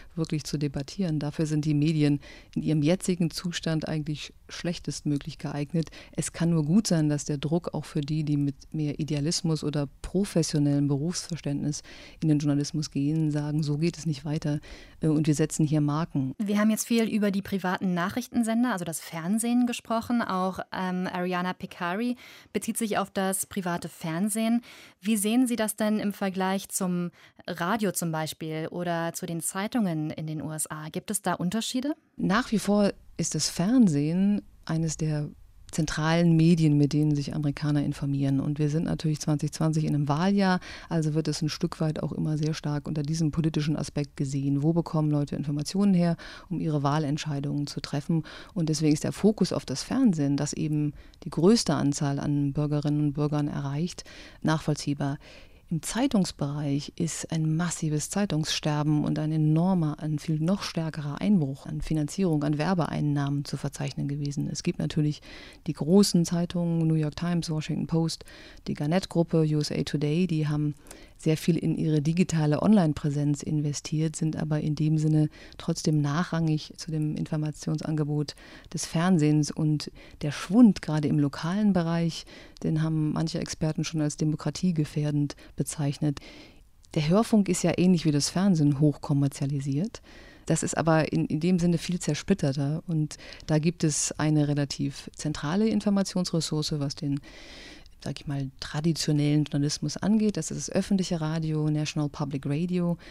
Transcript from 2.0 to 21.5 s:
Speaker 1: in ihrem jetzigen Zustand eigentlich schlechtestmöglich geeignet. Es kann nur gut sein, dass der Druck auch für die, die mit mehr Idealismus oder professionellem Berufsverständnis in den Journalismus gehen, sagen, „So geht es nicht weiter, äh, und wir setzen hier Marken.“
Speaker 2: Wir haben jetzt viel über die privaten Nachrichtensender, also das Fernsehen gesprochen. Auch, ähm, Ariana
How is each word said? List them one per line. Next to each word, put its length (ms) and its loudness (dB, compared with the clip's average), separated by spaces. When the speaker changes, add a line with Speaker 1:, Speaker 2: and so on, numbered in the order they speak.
Speaker 1:
in 100 -2
ihrem 200 2
jetzigen 480 2
Zustand 560 -4
eigentlich 460 -6
schlechtestmöglich 880 -4
geeignet. 520 -4
Es 160 -4
kann 160 0
nur 160 4
gut 220 4
sein, 200 2
dass 160 0
der 140 -4
Druck 360 -2
auch 120 -6
für 160 -4
die, 240 -2
die 100 0
mit 380 -2
mehr 260 -4
Idealismus 640 -2
oder 240 -2
professionellem 880 2
Berufsverständnis 920 -4
in 60 2
den 120 6
Journalismus 520 0
gehen, 400 2
sagen, 320 -2
„So 140 -2
geht 200 -2
es 80 -8
nicht 200 -4
weiter, 340 -2
äh, 80 0
und 200 2
wir 80 4
setzen 300 2
hier 140 2
Marken.“ 640 0
Speaker 2:
Wir 160 0
haben 100 4
jetzt 180 -2
viel 180 2
über 260 0
die 100 -2
privaten 520 -2
Nachrichtensender, 800 0
also 100 -4
das 160 -6
Fernsehen 640 0
gesprochen. 560 -2
Auch, 380 -2
ähm, 340 -2
Ariana 460 -2